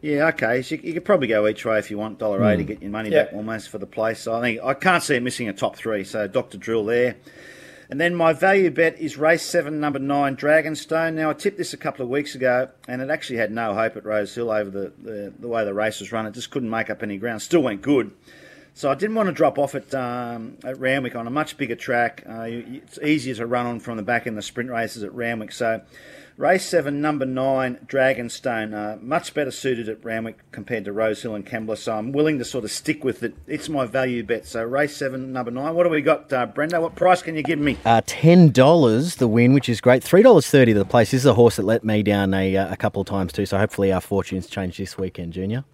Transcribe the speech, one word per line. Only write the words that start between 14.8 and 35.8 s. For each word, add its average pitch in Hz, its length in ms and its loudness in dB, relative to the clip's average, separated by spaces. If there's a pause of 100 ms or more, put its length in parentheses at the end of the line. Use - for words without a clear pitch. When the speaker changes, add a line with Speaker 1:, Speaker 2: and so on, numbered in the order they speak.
Speaker 1:
the, 101 380 -12
the 113 80 -14
way 113 180 -2
the 101 100 -4
race 107 260 -2
was 98 100 -12
run. 110 160 -4
It 104 80 -12
just 120 160 -14
couldn't 120 200 -4
make 113 200 -4
up 107 140 -6
any 101 140 -6
ground. 110 220 -6
Still 165 220 2
went 104 200 -2
good. 127 280 2 (640)
So 143 160 -2
I 139 40 2
didn't 214 220 -4
want 214 120 2
to 175 40 -2
drop 147 260 2
off 143 160 0
at, - 200 -8
um, 120 680 -6
at 131 140 -8
Randwick 131 380 0
on 117 100 -6
a 117 40 -6
much 151 260 -4
bigger 117 200 -4
track. 120 520 -2
Uh, 113 160 -12
you, 117 140 -8 (100)
you, 131 160 -14
it's - 140 -20
easier 147 360 0
to 117 120 -6
run 123 200 0
on 120 140 -6
from 117 160 -8
the 107 60 -6
back 117 240 0
in 110 100 -6
the 104 60 -8
sprint 127 280 -8
races 117 320 -6
at 101 100 -10
Randwick. 117 400 -6
So 113 300 -2 (560)
race 185 260 2
seven, 147 380 0
number 147 240 -2
nine, 131 600 -2
Dragonstone, 120 880 -2
uh, 107 300 -8
much 143 320 -6
better 143 160 -2
suited 117 400 -4
at 110 120 -10
Randwick 113 360 -8 (140)
compared 110 340 -6
to 101 60 -8
Rosehill 110 420 -2
and 101 100 -10
Kembla. 110 320 -6
So 113 220 -6
I'm 113 140 -6
willing 151 260 2
to 120 60 -4
sort 117 200 -6
of 107 60 -8
stick - 340 -6
with 120 180 -2
it. 113 120 -6 (120)
It's 151 220 -8
my 143 160 -2
value 123 380 -2
bet. 107 240 -4
So 113 180 -6
race 139 320 -2
seven, 131 360 -6
number 123 180 -6
nine. 139 240 -6
What 175 80 4